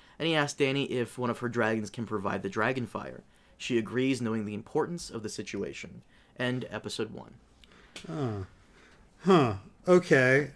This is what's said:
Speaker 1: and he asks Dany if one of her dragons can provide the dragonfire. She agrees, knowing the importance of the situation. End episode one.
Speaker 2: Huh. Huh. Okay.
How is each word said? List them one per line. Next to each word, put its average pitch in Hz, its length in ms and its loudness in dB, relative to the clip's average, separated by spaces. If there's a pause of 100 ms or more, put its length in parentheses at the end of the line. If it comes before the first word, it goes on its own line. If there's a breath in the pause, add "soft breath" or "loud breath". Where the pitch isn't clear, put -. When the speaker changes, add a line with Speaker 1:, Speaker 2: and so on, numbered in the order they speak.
(180 soft breath)
Speaker 1:
and 160 100 -2
he 165 80 2
asks 143 240 0
Dany 139 280 2
if 120 300 -4
one 123 120 0
of 113 80 -4
her 120 100 -4
dragons 110 420 0
can 117 160 -8
provide 98 360 -4
the 98 80 -4
dragonfire. 110 720 -4 (360 soft breath)
She - 200 -2
agrees, 123 440 0
knowing 110 220 -2
the 104 100 -6
importance 156 560 -4
of 110 120 -8
the 107 60 -6
situation. - 720 -10 (360 soft breath)
End 127 320 -4
episode 107 420 -6
one. - 220 -16 (720 loud breath)
Speaker 2:
Huh. 127 380 -4 (800 soft breath)
Huh. 151 300 8 (320)
Okay. 143 680 6